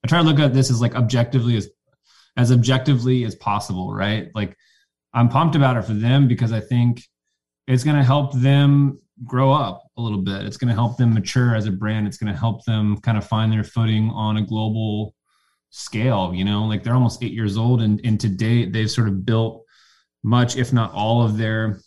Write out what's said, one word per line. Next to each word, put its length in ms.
I 40
try 120
to 40
look 160
at 140
this 160
as, 120
like, 140
objectively 600
as, 140
as 160
objectively 720
as 120
possible, 580
right? 420
Like, 200
I'm 160
pumped 260
about 220
it 60
for 100
them 340
because 240
I 80
think 420
it's 160
gonna 200
help 300
them 680
grow 280
up 320
a 40
little 200
bit. 240
It's 120
gonna 160
help 240
them 160
mature 420
as 120
a 40
brand. 340
It's 120
gonna 180
help 300
them 320
kind 200
of 80
find 260
their 120
footing 460
on 280
a 80
global 720
scale, 640
you 100
know? 220
Like, 180
they're 120
almost 280
eight 100
years 220
old, 260
and, 220
and 160
to 100
date, 440
they've 180
sort 160
of 180
built 380
much, 320
if 180
not 200
all, 300
of 140
their 500